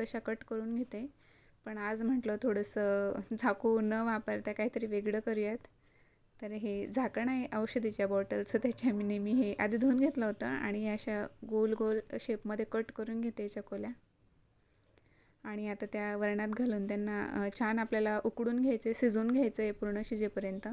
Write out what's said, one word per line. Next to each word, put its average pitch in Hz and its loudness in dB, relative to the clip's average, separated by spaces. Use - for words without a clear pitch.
तशा 226 -4
कट 220 -4
करून 220 -4
घेते. 247 -6
पण 220 -8
आज 214 -2
म्हटलं 226 2
थोडंसं 202 2
चाकू 233 4
न 214 2
वापरता 214 -2
काहीतरी 220 -2
वेगळं 214 0
करूयात. 214 0
तर 214 -8
हे 202 -4
झाकण 240 0
आहे 254 0
औषधीच्या 214 0
बॉटलचं, 196 2
त्याच्याने 208 2
मी 208 0
हे 220 4
आधी 214 0
धुवून 247 6
घेतलं 269 4
होतं 214 -2
आणि 214 0
अशा 214 -2
गोल 220 2
गोल 220 0
शेपमध्ये 214 -4
कट 226 -2
करून 226 -4
घेते 226 -4
चकोल्या. 208 -8
आणि 208 -4
आता 208 -4
त्या 208 -2
वरणात 208 2
घालून 214 0
त्यांना, 208 0
अ, 202 0
छान 226 2
आपल्याला 214 2
उकडून 240 0
घ्यायचे, 226 2
शिजवून 226 4
घ्यायचं 247 2
आहे 214 0
पूर्ण 208 -2
शिजेपर्यंत. 202 -2